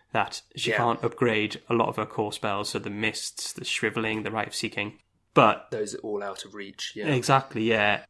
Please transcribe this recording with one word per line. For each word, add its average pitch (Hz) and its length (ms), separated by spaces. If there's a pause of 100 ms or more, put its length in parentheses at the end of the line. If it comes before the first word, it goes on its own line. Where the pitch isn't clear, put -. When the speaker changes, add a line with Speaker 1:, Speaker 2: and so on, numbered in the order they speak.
(120)
Speaker 1:
that - 300 (160)
she 117 140
Speaker 2:
Yeah. 110 60
Speaker 1:
can't 117 240
upgrade 110 680
a 120 40
lot 117 140
of 113 80
her 107 100
core 104 280
spells, 104 360
so 107 100
the 95 100
Mists, - 640
the - 100
Shriveling, 110 600
the 107 80
Rite 110 180
of - 60
Seeking. 104 440 (340)
But 113 380
Speaker 2:
Those 107 240
are - 40
all 104 220
out 98 220
of 101 100
reach, 101 400
yeah. 107 140
Speaker 1:
Exactly, 131 560
yeah. 107 460